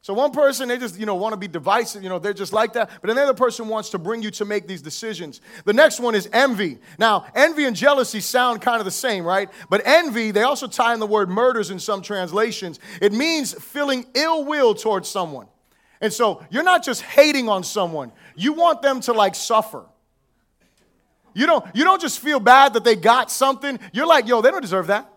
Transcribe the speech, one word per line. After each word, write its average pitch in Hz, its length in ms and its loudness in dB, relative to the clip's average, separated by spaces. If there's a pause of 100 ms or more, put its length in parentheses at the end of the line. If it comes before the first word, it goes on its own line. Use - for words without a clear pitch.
So 196 120 -8
one 277 180 0
person, 269 360 0
they 247 100 -2
just, 202 220 -8
you 220 60 -6
know, 202 100 -4
wanna 214 220 -4
be 196 100 -10
divisive, 196 560 -2
you 185 60 -10
know, 180 100 -4
they're 202 140 -6
just 190 180 -8
like 220 220 0
that. 226 160 -2 (100)
But 208 120 -4
another 269 220 2
person 233 360 -2
wants 220 220 -6
to 202 60 -6
bring 214 240 -6
you 208 100 -6
to - 120 -8
make 202 240 -6
these 175 140 -10
decisions. 156 580 -12 (240)
The 208 80 0
next 262 300 4
one 233 140 -2
is 190 180 -2
envy. 214 460 0 (200)
Now, 208 340 2
envy 294 300 2
and 233 140 -2
jealousy 254 420 2
sound 247 420 0
kind 233 200 0
of 190 40 -6
the 185 60 -6
same, 202 320 -4
right? 190 260 -2 (200)
But 202 160 0
envy, 240 460 2
they 208 120 2
also 262 240 -2
tie 233 260 0
in 226 60 -4
the 214 80 -4
word 202 220 0
murders 220 420 0
in 185 80 -10
some 196 220 -6
translations. 190 760 -6 (240)
It 208 120 2
means 285 400 -2
feeling 262 520 -4 (100)
ill 311 280 0
will 269 320 2
towards 202 320 -4
someone. 156 400 -8 (560)
And 214 80 -2
so 214 380 0
you're 262 140 -4
not 247 200 2
just 254 200 -6
hating 285 440 4
on 190 160 -2
someone. 160 480 -6 (240)
You 240 180 -4
want 330 280 2
them 269 200 0
to, 240 120 -2
like, 208 220 2
suffer. 214 500 -2 (1500)
You 240 100 0
don't, 320 180 4 (120)
you 262 80 2
don't 370 180 4
just 311 160 -4
feel 277 220 -2
bad 262 340 8
that 226 100 0
they 233 120 6
got 226 340 2
something. 269 500 -2 (140)
You're 285 140 -2
like, 277 200 6
"Yo, 233 140 2
they 254 80 6
don't 349 140 -2
deserve 185 240 -2
that." 202 300 -2